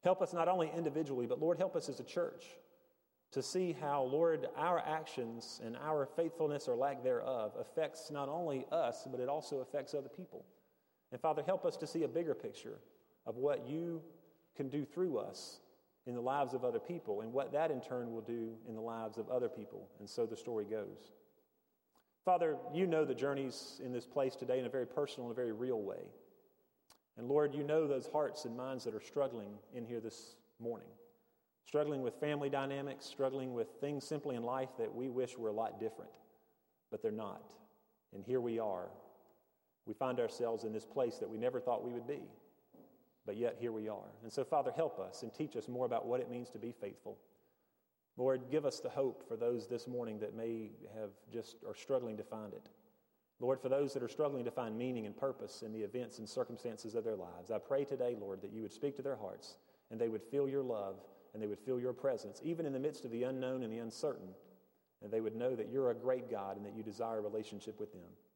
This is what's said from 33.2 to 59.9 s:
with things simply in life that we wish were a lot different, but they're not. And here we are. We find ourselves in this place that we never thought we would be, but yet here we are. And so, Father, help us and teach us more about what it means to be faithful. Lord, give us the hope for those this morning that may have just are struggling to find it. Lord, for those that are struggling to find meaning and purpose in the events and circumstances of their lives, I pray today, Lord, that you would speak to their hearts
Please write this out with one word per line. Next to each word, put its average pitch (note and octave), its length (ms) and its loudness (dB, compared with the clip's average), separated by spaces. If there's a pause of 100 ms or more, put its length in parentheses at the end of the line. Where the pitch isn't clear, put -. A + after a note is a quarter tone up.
with A#2 120 2 (140)
things C#3+ 240 0
simply C#3+ 300 -2
in A#2 80 -2
life C3 340 0
that A2+ 160 0
we C3 160 -2
wish B2 260 0
were A2+ 140 0
a G#2 40 0
lot G#2+ 260 0
different, A2 320 -4 (800)
but A2 100 -4
they're A2 100 4
not. G#2+ 440 -6 (580)
And G2 100 -8
here B2 160 2
we A#2 200 0
are. F#2+ 300 0 (960)
We A2 80 -4
find B2+ 240 0
ourselves A2+ 440 2
in A2+ 80 -2
this G#2+ 140 -4
place C3+ 320 0
that G#2 100 -2
we A2 120 -4
never B2 200 2
thought A#2+ 240 0
we B2 80 -4
would A#2+ 160 -6
be, C#3+ 140 -4 (1040)
but G#2 100 -2
yet A#2 240 2
here A#2 120 0
we G#2+ 180 -2
are. G2+ 220 -8 (100)
And A2+ 100 -10
so, C3+ 120 0
Father, C#3+ 320 4
help D#3 240 0
us - 240 -6
and A2+ 100 -8
teach D3+ 220 -4
us A2+ 120 -4
more B2 200 0
about A2+ 180 2
what A#2+ 140 2
it A#2 100 -2
means A#2+ 220 -6
to A2 80 -10
be A#2 120 -6
faithful. - 460 -8 (960)
Lord, B2+ 360 4
give D3 140 4
us C3+ 140 2
the B2 100 -2
hope C3+ 380 0
for A#2 80 -2
those A#2 320 2
this A#2+ 200 -2
morning A#2+ 320 -2
that G2+ 160 -2
may A2+ 340 -2 (300)
have G#2 120 -4 (220)
just A2+ 220 -6 (120)
are G2+ 80 -6
struggling B2 420 2
to G#2+ 60 -6
find G#2+ 300 -8
it. - 160 -14 (720)
Lord, C3 200 4
for B2+ 80 -2
those C#3 280 4
that C3 80 0
are A#2+ 40 -2
struggling C#3 380 0
to A#2 60 0
find A2+ 260 -2
meaning A#2+ 300 -2
and G2+ 100 -8
purpose - 480 -4
in A2 80 -6
the A2 80 -2
events A2+ 380 -4
and A2 100 -8
circumstances A2+ 680 -4
of A2+ 80 2
their A2 140 0
lives, F2 340 -8
I G#2+ 60 2
pray C#3 260 2
today, B2 340 0
Lord, G2 260 -6
that G2 100 -6
you A2 80 -6
would G#2 100 -6
speak C#3 260 -2
to C3 40 -8
their C3 160 -2
hearts G2 400 -8 (340)